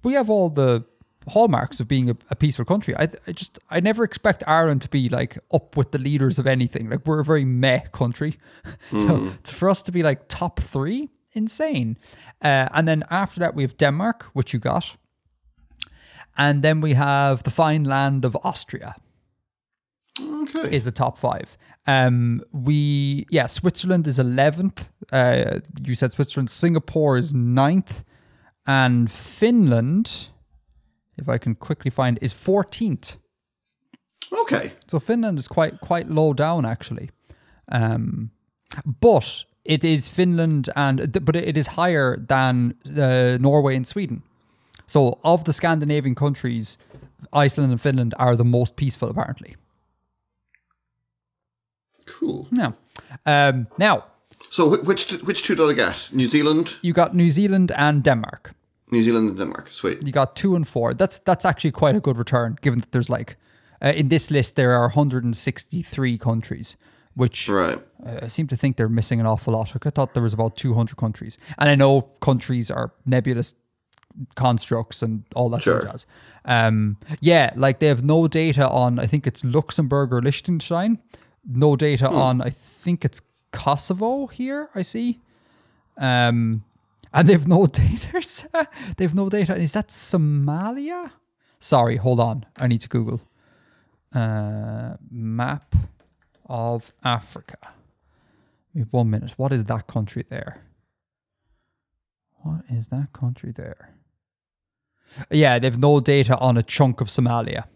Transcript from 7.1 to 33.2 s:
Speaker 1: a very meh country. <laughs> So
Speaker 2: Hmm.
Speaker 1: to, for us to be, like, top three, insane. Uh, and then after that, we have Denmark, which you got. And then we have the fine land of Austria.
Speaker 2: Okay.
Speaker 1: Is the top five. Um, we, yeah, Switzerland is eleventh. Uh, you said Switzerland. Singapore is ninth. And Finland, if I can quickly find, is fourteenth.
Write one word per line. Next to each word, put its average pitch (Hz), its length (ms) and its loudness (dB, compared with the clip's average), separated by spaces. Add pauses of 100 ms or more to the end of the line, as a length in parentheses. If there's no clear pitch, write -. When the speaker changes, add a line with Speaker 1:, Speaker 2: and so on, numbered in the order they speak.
Speaker 1:
a 143 60 0
very 151 200 2
meh 127 360 2 (100)
country. 135 460 -4 (260)
<laughs> - 160 -18 (120)
So - 60 -2 (200)
Speaker 2:
Hmm. 101 120 -4 (140)
Speaker 1:
to, - 120 -14
for 180 140 0
us 190 140 0
to 190 80 -10
be, 175 120 0
like, 143 240 0
top - 320 -6
three, 202 500 -6 (240)
insane. 220 640 -4 (440)
Uh, 135 320 2
and 160 140 2
then 156 220 0
after 185 300 -4
that, 170 160 -2
we 143 80 -2
have - 140 -4
Denmark, 160 560 0
which 135 200 -4
you 127 60 -2
got. - 360 -4 (1400)
And 143 260 2
then 156 180 4
we 151 120 2
have 139 500 2
the - 80 -4
fine 156 340 2
land 135 400 0
of 120 180 -2
Austria. - 520 -8 (1300)
Speaker 2:
Okay. 302 540 -6
Speaker 1:
Is 123 100 -2
the 123 60 -4
top 123 260 -4
five. - 400 -6 (300)
Um, 123 540 2 (100)
we, 143 800 -2
yeah, 135 180 0
Switzerland 180 600 -2
is 131 120 -2
eleventh. 147 680 0 (220)
Uh, 123 480 2 (240)
you 131 120 -4
said 127 160 -2
Switzerland. 135 380 -2
Singapore 156 680 0
is 143 160 -2
ninth. 135 720 2 (640)
And 123 420 2
Finland, 180 1160 0 (880)
if 131 120 -10
I 120 80 0
can 117 180 -4
quickly - 360 -6
find, 123 300 0
is 117 120 -4
fourteenth. - 840 -2 (1160)